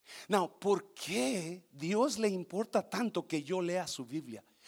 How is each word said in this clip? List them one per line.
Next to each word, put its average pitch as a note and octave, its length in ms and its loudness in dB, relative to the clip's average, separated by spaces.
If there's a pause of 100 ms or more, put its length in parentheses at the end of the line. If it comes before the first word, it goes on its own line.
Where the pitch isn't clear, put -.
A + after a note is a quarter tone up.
(280)
Now, F#3+ 300 2
¿por G3 360 2
qué F#3 800 -2
Dios G3+ 460 2
le A3 100 4
importa F#3+ 600 0
tanto G3 380 -2
que D#3 160 -2
yo F3+ 180 -2
lea F3 280 0
su B2+ 180 -6
Biblia? B2 360 -8 (260)